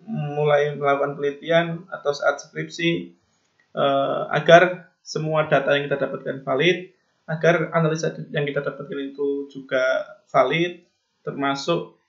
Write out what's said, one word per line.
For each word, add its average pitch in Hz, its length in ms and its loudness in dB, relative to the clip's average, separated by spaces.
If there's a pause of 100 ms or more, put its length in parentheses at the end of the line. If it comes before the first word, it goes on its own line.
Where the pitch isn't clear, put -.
mulai 147 720 0
melakukan 143 400 0
penelitian 165 720 -2
atau - 240 -2
saat 143 320 0
skripsi, 165 640 -4 (640)
eh, 139 480 0 (160)
agar 175 640 6
semua 156 480 -2
data 139 240 2
yang 143 160 0
kita 143 80 -2
dapatkan 135 480 -6
valid, 165 480 0 (320)
agar 165 480 0
analisa 165 400 0 (160)
yang 143 160 -2
kita 143 160 -4
dapatkan 143 400 -8
itu 139 480 -4
juga 131 320 -4 (480)
valid, 160 560 0 (400)
termasuk 139 720 -4 (120)